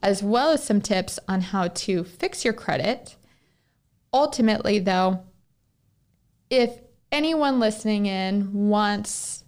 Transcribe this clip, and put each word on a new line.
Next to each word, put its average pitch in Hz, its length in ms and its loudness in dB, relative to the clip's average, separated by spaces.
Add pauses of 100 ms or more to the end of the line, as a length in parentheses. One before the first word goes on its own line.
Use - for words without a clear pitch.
as 196 220 2
well 233 260 2
as 294 140 2
some 208 180 2
tips 185 460 -2
on 190 120 0
how 185 280 -2
to 175 360 -2
fix - 400 -6
your 226 100 0
credit. - 640 -4 (960)
Ultimately, 226 680 2
though, 185 420 2 (1300)
if 247 220 2 (400)
anyone 294 480 0
listening 214 480 0
in 196 440 -2 (180)
wants 208 800 -2